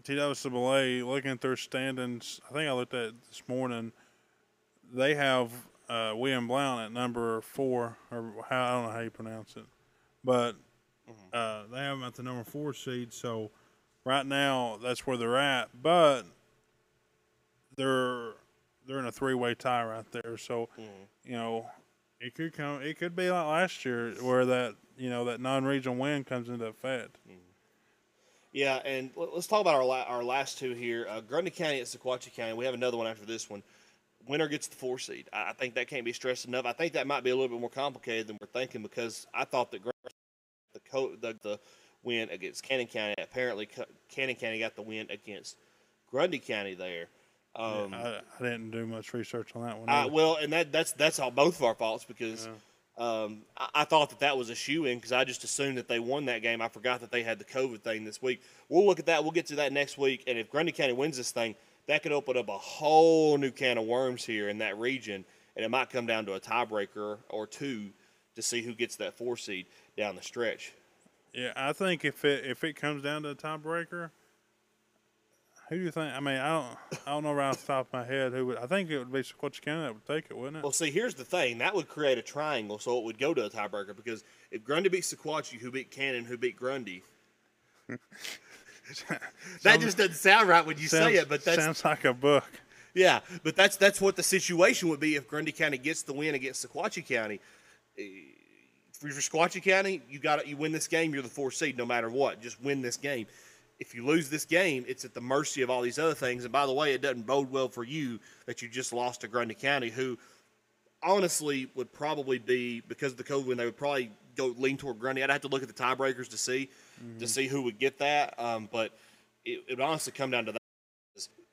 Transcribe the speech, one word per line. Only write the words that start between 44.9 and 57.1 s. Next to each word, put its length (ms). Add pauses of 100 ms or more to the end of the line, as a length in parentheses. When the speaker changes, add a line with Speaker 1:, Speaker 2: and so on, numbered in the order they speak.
Speaker 2:
against 440 (540)
Grundy 300
County 340
there. 320 (500)
Speaker 1:
Yeah, 100
Speaker 2:
Um, 280
Speaker 1:
I, 240 (220)
I 40
didn't 280
do 160
much 260
research 420
on 80
that 140
one 120
Speaker 2:
I, 160
Speaker 1:
either. 60
Speaker 2:
well, 260
and 160
that, 180
that's, 220
that's 260
all 120
both 260
of 60
our 120
faults 280
because 440
Speaker 1:
Yeah. 40 (500)
Speaker 2:
I, 280 (440)
I 120
thought 240
that 100
that 180
was 120
a 60
shoo-in 440
'cause 140
I 100
just 220
assumed 320
that 100
they 120
won 260
that 160
game. 200
I 60
forgot 320
that 120